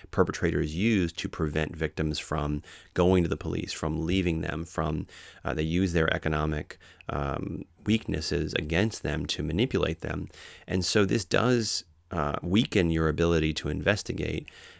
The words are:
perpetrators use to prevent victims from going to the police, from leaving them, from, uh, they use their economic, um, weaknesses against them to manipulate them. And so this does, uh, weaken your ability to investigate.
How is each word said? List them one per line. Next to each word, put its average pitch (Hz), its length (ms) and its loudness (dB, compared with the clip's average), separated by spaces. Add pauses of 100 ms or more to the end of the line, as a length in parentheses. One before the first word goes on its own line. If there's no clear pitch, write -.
(120)
perpetrators 80 640 2
use 98 380 2
to - 140 -6
prevent 78 460 -2
victims 78 460 -2
from 73 420 -2 (320)
going 90 300 6
to 85 40 0
the 82 80 0
police, 85 360 -4
from 78 340 -2
leaving 87 360 2
them, 80 220 -6
from, 80 440 -2 (360)
uh, 62 100 -2
they 78 100 0
use 87 280 2
their 80 220 2
economic, 76 640 -2 (300)
um, 73 560 -6 (200)
weaknesses 80 680 0
against 85 480 0
them 76 240 -2
to - 160 -4
manipulate 80 600 0
them. 82 260 -6 (400)
And 92 160 0
so 104 200 4
this 110 200 0
does, 113 580 2 (300)
uh, 73 300 0
weaken 90 480 4
your 80 180 2
ability 80 460 2
to 76 160 -4
investigate. 80 760 -2 (340)